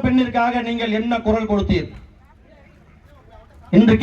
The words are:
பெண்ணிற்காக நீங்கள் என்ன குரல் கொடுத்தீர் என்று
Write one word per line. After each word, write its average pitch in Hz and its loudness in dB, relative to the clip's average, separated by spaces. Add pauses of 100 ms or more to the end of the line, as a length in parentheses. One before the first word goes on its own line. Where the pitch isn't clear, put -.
பெண்ணிற்காக 240 0
நீங்கள் 233 -4
என்ன 233 -2
குரல் 214 0
கொடுத்தீர் 190 -2 (1800)
என்று 220 6